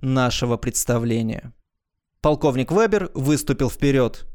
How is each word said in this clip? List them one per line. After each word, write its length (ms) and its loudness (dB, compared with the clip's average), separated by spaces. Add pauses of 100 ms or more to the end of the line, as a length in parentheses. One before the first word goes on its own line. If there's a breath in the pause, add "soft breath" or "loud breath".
нашего 560 0
представления. 960 -2 (680)
Полковник 500 2
Вебер 440 2
выступил 560 0
вперёд. 640 0